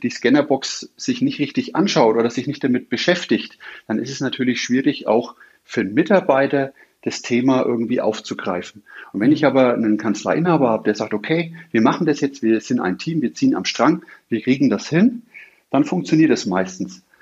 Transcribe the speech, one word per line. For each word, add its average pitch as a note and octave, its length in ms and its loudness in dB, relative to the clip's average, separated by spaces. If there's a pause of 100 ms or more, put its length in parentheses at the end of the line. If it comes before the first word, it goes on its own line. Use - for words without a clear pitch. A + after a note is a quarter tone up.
die A#2+ 60 0
Scannerbox - 880 0
sich B2 240 -4
nicht C#3 180 0
richtig - 380 -4
anschaut B2 400 4
oder A#2 140 2
sich A#2+ 160 -6
nicht C#3 180 -6
damit B2 240 0
beschäftigt, - 680 -2 (280)
dann A2 120 -4
ist A#2 120 -6
es - 100 -10
natürlich B2+ 420 -2
schwierig, C3 440 0
auch A#2+ 280 0 (280)
für - 200 -4
einen G2 120 -4
Mitarbeiter C#3 760 2 (300)
das - 180 -6
Thema B2+ 460 2
irgendwie A#2+ 340 -2
aufzugreifen. - 800 -6 (300)
Und G2 80 -4
wenn C3 120 4
ich D3 120 0
aber B2+ 300 4
einen A2 240 0
Kanzleiinhaber A#2+ 720 0
habe, A2 140 -2
der G#2+ 100 2
sagt, G#2+ 180 -6
okay, D#3+ 420 -4 (160)
wir A2+ 120 2
machen C#3+ 240 2
das C#3+ 140 0
jetzt, C#3 220 -4
wir A2 200 2
sind B2 180 -2
ein F#2 180 -2
Team, E3 220 -4
wir A#2 140 -2
ziehen C3+ 200 2
am - 120 -2
Strang, D3+ 360 0 (280)
wir A2 100 -2
kriegen C3+ 300 2
das - 180 -2
hin, A3 340 2 (480)
dann C#3 140 2
funktioniert D#3+ 460 2
das - 160 0
meistens. - 560 -4 (200)